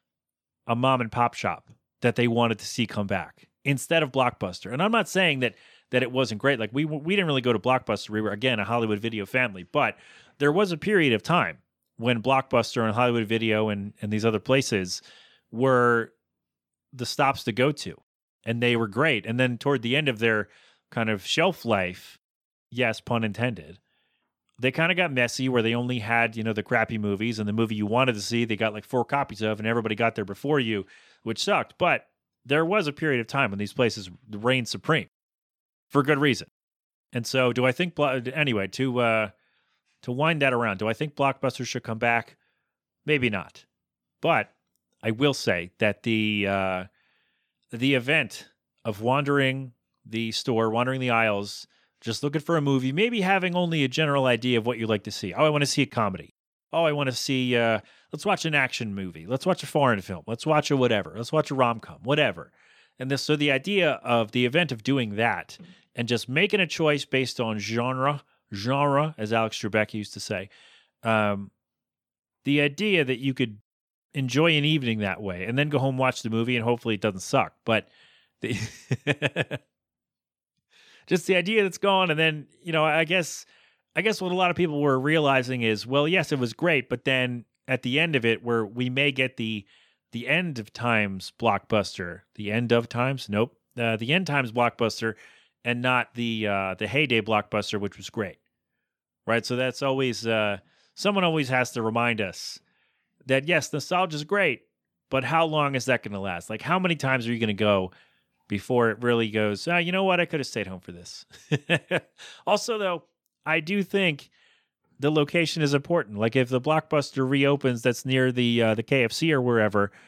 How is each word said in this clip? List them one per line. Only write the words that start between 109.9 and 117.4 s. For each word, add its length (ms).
know 140
what? 160
I 60
could 120
have 80
stayed 200
home 140
for 120
this." 320
<laughs> 960
Also, 300
though, 280
I 140
do 220
think 460
the 100
location 520
is 100
important. 460
Like, 180
if 140
the 100
Blockbuster 640
reopens 540